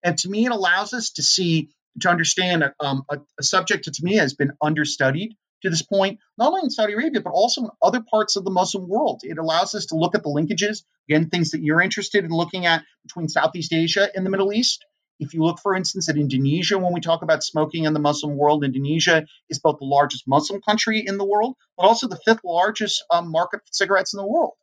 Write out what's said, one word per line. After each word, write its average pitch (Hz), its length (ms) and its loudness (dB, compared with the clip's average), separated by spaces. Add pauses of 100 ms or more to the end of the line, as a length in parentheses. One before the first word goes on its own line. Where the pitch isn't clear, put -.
And 170 160 -2
to 180 100 -6
me, 214 180 0
it 247 60 0
allows 190 400 0
us 233 180 -6
to - 120 -8
see, 165 460 2 (320)
to 180 80 2
understand, 170 560 2 (160)
um, 139 280 -4
a, 143 100 -6 (200)
a 143 40 -10
subject 185 420 0
that 147 100 -12
to 151 100 -8
me 190 120 0
has 151 180 0
been 139 260 -2
understudied 151 760 -2 (260)
to 185 80 -2
this 160 120 -2
point, 196 360 0 (200)
not 240 100 4
only 370 160 0
in 269 60 -2
Saudi 208 240 -2
Arabia, 269 260 -2
but 180 100 -10
also 233 340 0
in 214 60 -8 (120)
other 214 180 2
parts 214 340 0
of 196 100 -6
the 196 60 -2
Muslim 185 380 -2
world. 185 340 -2
It 165 160 -10
allows 165 380 0
us 170 100 -8
to - 80 -10
look 165 220 2
at - 80 0
the 151 60 -4
linkages, 170 520 -2 (260)
again, 156 200 2
things 170 220 -2
that 156 120 -6
you're 156 200 2
interested 202 420 0
in 160 80 -6
looking 170 340 -2
at 165 160 2 (220)
between 165 240 -6
Southeast 160 440 -2
Asia 170 400 2
and 190 140 -4
the 190 40 -2
Middle 196 220 0
East. 240 320 -2 (340)
If 147 160 -10
you 160 80 0
look, 170 160 2
for 196 180 0
instance, 185 320 -4
at 147 80 0
Indonesia, 147 640 0
when 180 160 0
we 170 60 -2
talk 165 200 0
about 156 240 2
smoking 156 400 -2
in 156 80 2
the 151 80 0
Muslim 147 380 0
world, 147 260 4
Indonesia 156 640 2 (240)
is 156 80 -8
both 143 200 0
the 139 60 -14
largest 139 420 0
Muslim 151 360 0
country 214 440 0
in 196 120 -4
the 196 80 -2
world, 208 300 0 (200)
but 180 80 -2
also 233 240 6
the 180 160 -8
fifth 226 180 4
largest, 196 680 -2
um, 170 200 0
market 175 300 -2
for - 100 -20
cigarettes 190 440 0
in - 20 -10
the 196 100 -8
world. 277 360 0